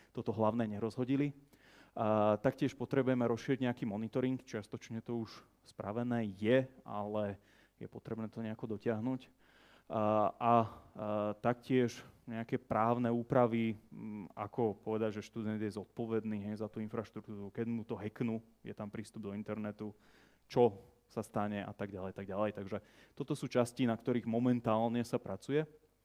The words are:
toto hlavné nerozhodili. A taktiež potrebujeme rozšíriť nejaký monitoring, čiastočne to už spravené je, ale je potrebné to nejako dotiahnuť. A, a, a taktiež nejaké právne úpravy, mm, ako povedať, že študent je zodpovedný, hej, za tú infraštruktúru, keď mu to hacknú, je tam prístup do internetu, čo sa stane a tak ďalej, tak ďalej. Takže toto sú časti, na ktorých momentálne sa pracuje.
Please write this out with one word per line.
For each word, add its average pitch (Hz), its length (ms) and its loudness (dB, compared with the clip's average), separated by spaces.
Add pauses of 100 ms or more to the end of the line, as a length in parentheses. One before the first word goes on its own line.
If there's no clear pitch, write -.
(140)
toto 123 180 -4
hlavné 110 380 2
nerozhodili. 127 640 0 (640)
A 107 420 6
taktiež 131 380 2
potrebujeme 123 480 2
rozšíriť 120 400 0
nejaký 123 240 0
monitoring, 123 560 0
čiastočne 110 560 -8
to 117 240 -4
už - 80 -12 (320)
spravené 113 720 -2
je, 127 320 4 (160)
ale 104 560 -4 (400)
je 104 80 -12
potrebné 110 400 -8
to 113 160 -8
nejako 110 320 -6
dotiahnuť. 120 480 -2 (640)
A, - 80 -2
a, 107 60 4 (420)
a 117 100 8 (840)
taktiež 120 560 2 (320)
nejaké 113 320 -4
právne 117 480 2
úpravy, 117 640 2 (160)
mm, 107 480 -12
ako 107 480 0
povedať, 110 320 -2
že 101 80 -8
študent 107 320 -4
je 104 160 -4
zodpovedný, 107 720 -4
hej, 104 160 -6
za 107 80 -4
tú - 80 -16
infraštruktúru, 107 720 -8
keď 117 160 -6
mu 117 160 -2
to 107 160 -6
hacknú, 110 400 -4 (240)
je 107 140 -12
tam 104 160 -10
prístup 107 340 -10
do 101 80 -6
internetu, 107 560 -6 (560)
čo 117 320 6 (320)
sa 110 160 -6
stane 104 400 -2
a 104 80 -8
tak 101 160 -6
ďalej, 95 240 -8
tak 98 160 -10
ďalej. 101 240 0
Takže 101 240 -6 (400)
toto 147 160 -4
sú 139 160 -4
časti, 123 400 2
na 113 80 2
ktorých 117 320 0
momentálne 117 720 2
sa 117 160 -2
pracuje. 135 480 -2 (400)